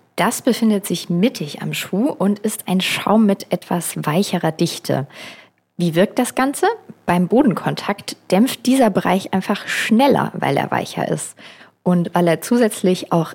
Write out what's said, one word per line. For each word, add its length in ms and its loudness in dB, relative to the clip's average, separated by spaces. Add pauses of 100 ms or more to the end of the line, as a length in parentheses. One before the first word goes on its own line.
(160)
Das 260 -2
befindet 420 2
sich 260 -6
mittig 520 -2
am 120 -6
Schuh 340 -2
und 320 -2
ist 260 -6
ein 140 0
Schaum 440 2
mit 280 0
etwas 420 -4 (100)
weicherer 460 0
Dichte. 560 -4 (720)
Wie 140 0
wirkt 240 2
das 160 -2
Ganze? 320 0 (400)
Beim 200 2
Bodenkontakt 880 0 (160)
dämpft 360 2
dieser 240 4
Bereich 420 0
einfach 340 -2
schneller, 680 2
weil 240 0
er 120 -2
weicher 380 -4
ist. 280 -6 (460)
Und 320 0
weil 140 2
er 140 0
zusätzlich 720 0
auch 220 0